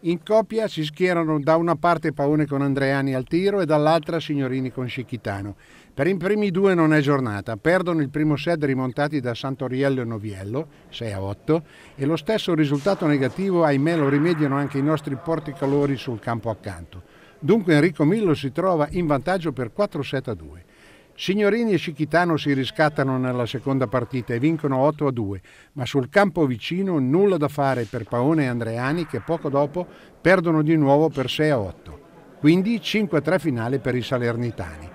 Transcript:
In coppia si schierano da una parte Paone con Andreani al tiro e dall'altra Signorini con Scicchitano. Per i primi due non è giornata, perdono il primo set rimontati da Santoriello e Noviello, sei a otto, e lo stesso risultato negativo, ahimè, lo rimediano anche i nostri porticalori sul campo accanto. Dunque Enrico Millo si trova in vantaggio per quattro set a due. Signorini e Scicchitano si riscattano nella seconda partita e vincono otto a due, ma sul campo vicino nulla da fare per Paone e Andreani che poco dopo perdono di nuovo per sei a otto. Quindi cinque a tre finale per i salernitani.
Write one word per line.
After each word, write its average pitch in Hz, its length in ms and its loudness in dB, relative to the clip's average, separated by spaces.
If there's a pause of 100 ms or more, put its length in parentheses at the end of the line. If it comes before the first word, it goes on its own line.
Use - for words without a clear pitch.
In 170 180 -2
coppia 214 460 0
si 156 160 -4
schierano 160 540 0
da 151 180 4
una 170 200 2
parte 160 380 0
Paone 147 320 2
con 139 160 -2
Andreani 139 520 0
al 131 100 -2
tiro 196 360 0
e 175 60 0
dall'altra 156 520 2
Signorini 131 540 -4
con 127 160 -6
Scicchitano. 104 680 -8 (380)
Per 139 140 -2
i 196 100 0
primi 202 340 0
due 190 240 2
non 160 200 4
è 151 60 4
giornata, 120 580 -2
perdono 165 420 2
il 139 80 0
primo 151 280 0
set 160 280 -2
rimontati 135 560 -2
da 120 140 -4
Santoriello 135 680 -2
e 120 40 -2
Noviello, 110 600 -8 (220)
sei 113 240 -8
a 98 80 -6
otto, 151 440 -2 (300)
e 135 120 -4
lo 160 100 0
stesso 180 380 -2
risultato 156 520 2
negativo, 165 580 2
ahimè, 147 320 2
lo 147 120 2
rimediano 147 480 2
anche 139 220 -2
i 135 40 0
nostri 147 400 0
porticalori 143 760 -2
sul 117 200 -8
campo 117 300 -4
accanto. 92 720 -12 (180)
Dunque 180 360 4
Enrico 151 300 4
Millo 185 300 4
si 135 180 -6
trova 170 400 0
in 180 140 -2
vantaggio 156 440 0
per 120 220 -6
quattro 202 300 -2
set 131 260 -6
a 117 60 -4
due. 80 300 -18 (500)
Signorini 208 580 0
e 180 40 2
Scicchitano 160 600 0
si 147 180 0
riscattano 135 640 0
nella 123 280 -2
seconda 131 420 -2
partita 123 440 -4
e 117 60 -2
vincono 147 400 0
otto 147 300 2
a 139 40 -2
due, 101 300 -6 (300)
ma 131 120 -6
sul 127 240 -2
campo 190 380 2
vicino 165 540 -2
nulla 175 360 2
da 147 120 0
fare 135 340 -2
per 110 220 -8
Paone 139 400 2
e - 20 -2
Andreani 123 600 -4
che 123 140 -6
poco 160 280 -4
dopo 143 380 -2 (340)
perdono 165 420 4
di 156 140 2
nuovo 147 340 4
per 135 180 -4
sei 156 220 0
a 139 80 2
otto. 87 420 -8 (380)
Quindi 185 420 4
cinque 196 380 0
a 139 40 -2
tre 175 180 0
finale 127 400 -2
per 123 160 -2
i 123 60 -2
salernitani. 113 920 -4